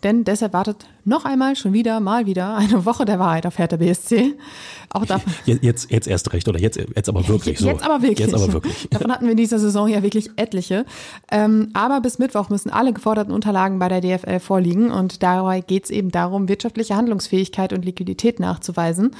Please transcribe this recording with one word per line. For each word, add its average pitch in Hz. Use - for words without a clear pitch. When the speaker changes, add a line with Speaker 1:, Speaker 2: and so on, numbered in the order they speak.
Speaker 1:
denn 220
deshalb 208
wartet 208
noch 262
einmal, 269
schon 196
wieder, 226
mal 214
wieder 190
eine 202
Woche 233
der 185
Wahrheit 170
auf -
Hertha 170
B 170
S 175
C. 247
Auch -
da 190
Speaker 2:
Je-, 120
jetzt, 120
jetzt 113
erst -
recht, -
oder 98
jetzt, 110
jetzt -
aber 92
wirklich 175
Speaker 1:
Jetzt -
Speaker 2:
so. -
Speaker 1:
aber 294
wirklich. 233
Speaker 2:
Jetzt 214
aber 202
wirklich. -
Speaker 1:
<laughs> -
Davon 220
hatten 240
wir 226
in 220
dieser 226
Saison 208
ja 208
wirklich 208
etliche. 202
Ähm, 214
aber 240
bis 240
Mittwoch 214
müssen 202
alle 247
geforderten 214
Unterlagen 196
bei 180
der 185
D 180
F 180
L 185
vorliegen 185
und 185
dabei 185
geht's 190
eben 196
darum, 180
wirtschaftliche 220
Handlungsfähigkeit 190
und 180
Liquidität 185
nachzuweisen. 175